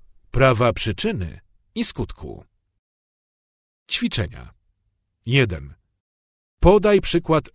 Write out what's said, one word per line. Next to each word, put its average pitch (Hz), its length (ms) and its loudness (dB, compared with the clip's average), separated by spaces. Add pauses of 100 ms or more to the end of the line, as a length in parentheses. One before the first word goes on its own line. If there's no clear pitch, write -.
(300)
prawa 123 420 4
przyczyny 110 680 -4 (340)
i 233 100 -4
skutku. - 600 -8 (1500)
Ćwiczenia. 65 640 -6 (720)
Jeden. 98 480 0 (880)
Podaj 202 400 6
przykład 160 540 -2